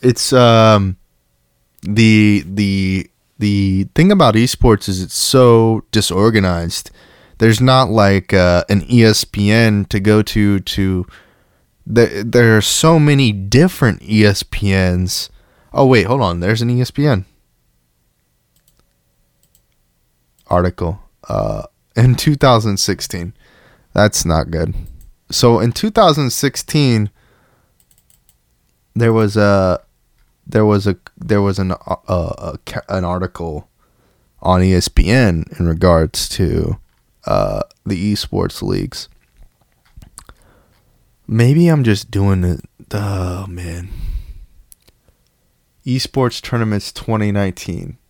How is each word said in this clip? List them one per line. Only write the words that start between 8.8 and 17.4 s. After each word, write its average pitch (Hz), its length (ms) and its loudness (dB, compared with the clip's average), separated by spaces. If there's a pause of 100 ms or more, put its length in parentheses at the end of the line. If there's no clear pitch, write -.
E 117 120 6
S 110 220 4
P 101 260 -2
N 107 360 2
to 107 120 -4
go 107 240 2
to, 101 380 0
to, 95 460 -4 (840)
there, 110 360 0
there 117 320 4
are 107 60 2
so 160 360 2
many 143 320 2
different 110 720 0
E 107 220 2
S 101 180 2
P 98 320 -4
Ns. 90 560 -2 (420)
Oh, 139 140 2
wait, 120 200 4
hold 127 140 -2
on. 87 200 -2
There's 110 220 -2
an 120 80 -2
E 123 100 0
S 123 100 -2
P 143 160 -2
N 101 180 0 (3250)